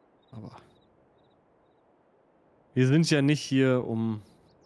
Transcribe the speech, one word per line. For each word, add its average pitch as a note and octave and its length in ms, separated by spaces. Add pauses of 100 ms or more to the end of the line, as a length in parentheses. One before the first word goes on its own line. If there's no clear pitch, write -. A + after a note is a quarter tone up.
(320)
Aber A2 200 (2250)
wir B2+ 140
sind D#3+ 220
ja D3+ 120
nicht C#3 200
hier, C3 440
um, A2+ 360 (440)